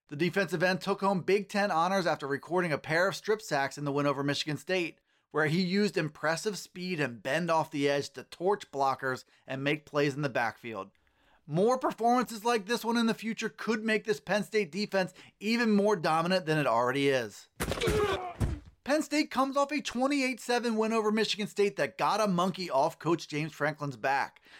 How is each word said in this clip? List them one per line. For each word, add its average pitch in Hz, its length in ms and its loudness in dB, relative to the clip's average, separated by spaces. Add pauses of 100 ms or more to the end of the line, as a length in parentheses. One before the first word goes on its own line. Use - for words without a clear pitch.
The 147 80 -10
defensive 175 480 0
end 185 160 2
took 196 220 -2
home 190 180 2
Big 190 300 0
Ten 202 200 0
honors 175 380 2
after 151 200 0
recording 160 440 -2
a 135 60 2
pair 170 320 0
of 151 80 -4
strip 208 240 -2
sacks 139 360 -2
in 147 60 -6
the 143 80 -2
win 143 140 0
over 143 180 0
Michigan 143 320 -2
State, 180 440 -4 (320)
where 156 160 2
he 160 120 2
used 190 380 2
impressive 160 600 -2
speed 180 440 -6
and 120 200 -2
bend 165 300 0
off 156 200 0
the 143 180 2
edge 143 220 0
to 127 120 -14
torch - 480 -2
blockers 131 540 0 (200)
and 135 200 -6
make 147 200 -2
plays 143 300 0
in 147 60 -4
the 147 80 -2
backfield. 113 640 -4 (540)
More 196 320 2
performances 240 680 0
like 233 220 0
this 226 180 -2
one 233 100 0
in 233 120 2
the 233 60 2
future 220 360 -4
could 220 340 -2
make 220 220 0
this 214 160 -2
Penn 190 240 -2
State 202 260 -2
defense 190 420 -2 (280)
even 226 300 2
more 202 260 4
dominant 165 480 2
than 156 120 2
it 139 100 2
already 123 420 4
is. 120 400 -2 (1400)
Penn 302 180 2
State 302 260 0
comes 269 280 -2
off 277 160 0
a 277 80 -2
twenty-eight 262 580 -2
seven 240 380 0
win 220 160 2
over 214 180 2
Michigan 214 360 0
State 202 280 0
that 143 220 -2
got 170 240 2
a 214 60 2
monkey 180 440 0
off 143 260 2
Coach 160 300 0
James 151 240 -4
Franklin's 143 460 -4
back. 135 440 -2 (180)